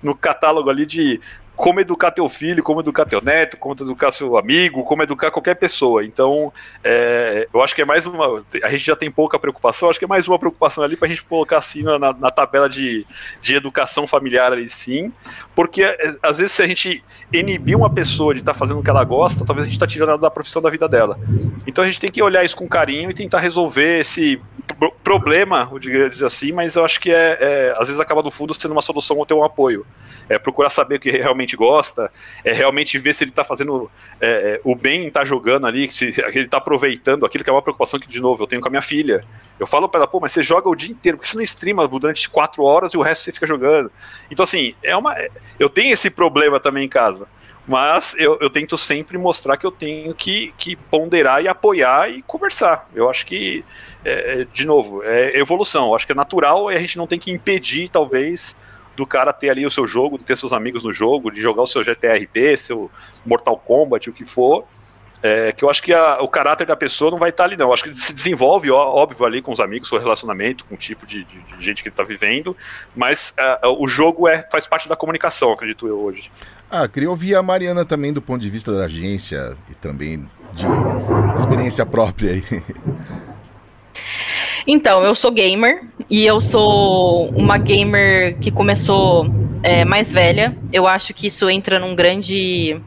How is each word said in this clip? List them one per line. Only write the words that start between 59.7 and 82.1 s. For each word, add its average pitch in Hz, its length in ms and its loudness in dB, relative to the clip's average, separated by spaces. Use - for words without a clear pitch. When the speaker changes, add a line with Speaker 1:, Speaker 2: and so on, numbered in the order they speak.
Speaker 1:
seu 127 160 -2
jogo, 135 320 -2
de - 60 -20
ter 127 120 -2
seus 131 140 -6
amigos 117 320 -4
no 110 80 -6
jogo, 113 400 0
de 104 100 -12
jogar 113 200 0
o 127 40 4
seu 127 160 -2
G 117 140 -2
T - 100 -6
R 107 220 2
P, 135 300 2
seu 113 340 -10
Mortal 117 320 0
Kombat, 127 520 0
o 113 40 -16
que 127 120 -18
for, 127 400 2
é, 110 300 0
que - 100 -4
eu 143 60 4
acho 143 120 0
que 175 120 2
a, 160 280 4
o 139 60 -2
caráter 151 400 0
da 156 80 0
pessoa 151 340 -2
não 175 80 -4
vai 170 140 0
tá 175 140 0
ali, 196 100 -2
não. 147 120 0
Eu 123 60 4
acho - 120 -2
que 147 100 -16
se 151 180 -4
desenvolve, 156 560 2
ó, 135 240 4
óbvio, 139 320 2
ali 120 160 -2
com 127 120 -10
os 113 80 -4
amigos, 107 280 -4
com 120 60 -2
o 104 40 2
relacionamento, 113 640 -4
com 98 100 -18
o - 20 -18
tipo - 300 -16
de, 101 160 -14
de, 92 160 -20
de - 240 -20
gente 104 180 -6
que - 60 -14
ele - 80 -14
tá 98 80 -2
vivendo, 104 520 -4
mas, 123 440 -2
é, 131 280 0
o 135 220 2
jogo 165 400 2
é, 160 240 2
faz 156 160 -2
parte 156 220 -4
da 160 60 0
comunicação, 156 580 -2
acredito 110 340 -8
eu, 107 100 -4
hoje. 101 320 -8
Speaker 2:
Ah, 160 160 -2
queria 139 240 -4
ouvir 180 260 -2
a 185 60 6
Mariana 180 440 0
também 147 260 -2
do 143 100 -4
ponto 123 200 -6
de 101 80 -6
vista 110 280 -6
da 95 80 0
agência 80 720 -6
e 71 40 -20
também 73 560 -10
de 85 140 -8
experiência 123 520 0
própria 104 480 -2